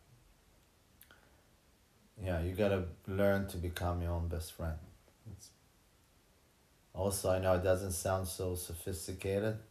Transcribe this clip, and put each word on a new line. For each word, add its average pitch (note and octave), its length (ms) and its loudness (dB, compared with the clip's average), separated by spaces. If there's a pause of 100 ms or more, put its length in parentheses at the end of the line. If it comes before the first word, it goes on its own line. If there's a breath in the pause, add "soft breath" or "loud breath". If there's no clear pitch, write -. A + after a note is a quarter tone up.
(2250 soft breath)
Yeah, F2 200 0
you F2+ 120 0
gotta G2 300 4 (220)
learn G2 420 4
to - 80 -8
become F2 460 -2
your E2+ 100 -2
own E2+ 160 -2
best E2 240 -6
friend. D#2+ 240 -4 (560)
It's... - 180 -18 (1400)
also, G2 380 0
I F#2 80 6
know F#2 160 6
it F2+ 80 4
doesn't F#2 300 2
sound F#2+ 340 0
so F2+ 300 -4
sophisticated, G2 1000 -2 (140)